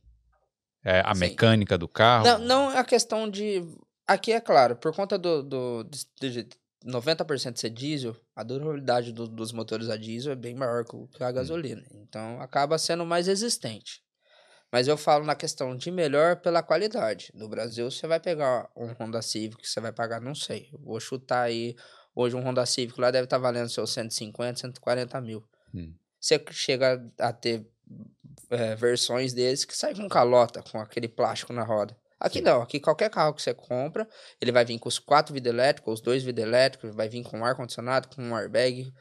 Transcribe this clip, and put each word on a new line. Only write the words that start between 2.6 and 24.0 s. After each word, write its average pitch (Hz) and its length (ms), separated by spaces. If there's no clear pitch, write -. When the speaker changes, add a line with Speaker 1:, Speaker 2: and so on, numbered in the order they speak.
Speaker 2:
a 262 140
questão 220 440
de, 202 340
aqui 196 260
é 226 80
claro, 131 360
por 156 180
conta 196 240
do, 170 240
do, 123 420
de, 135 100
de 120 180
noventa 131 400
por 151 140
cento 123 220
ser 113 100
diesel, 127 460
a 110 60
durabilidade 127 680
do, 117 140
dos 113 260
motores 113 380
a 107 60
diesel 113 360
é 131 40
bem 120 180
maior 120 300
que - 120
o, 120 120
que - 140
a 123 60
Speaker 1:
Hum. 123 40
Speaker 2:
gasolina. 131 500
Então, 110 480
acaba 143 380
sendo 170 280
mais 175 200
resistente. 196 760
Mas 127 180
eu 151 80
falo 151 280
na 147 120
questão 131 400
de 127 140
melhor 165 500
pela 170 200
qualidade. 165 720
No 107 160
Brasil, 117 420
você 160 180
vai 165 100
pegar 143 580
um 117 120
Honda 113 220
Civic, 110 440
você - 140
vai 113 120
pagar, 117 280
não 131 140
sei, 110 380
eu - 80
vou 113 200
chutar 127 420
aí, 117 340
hoje 120 200
um 127 80
Honda 127 240
Civic 120 340
lá 123 120
deve 127 160
tá 135 100
valendo 120 300
seus 110 220
cento 113 200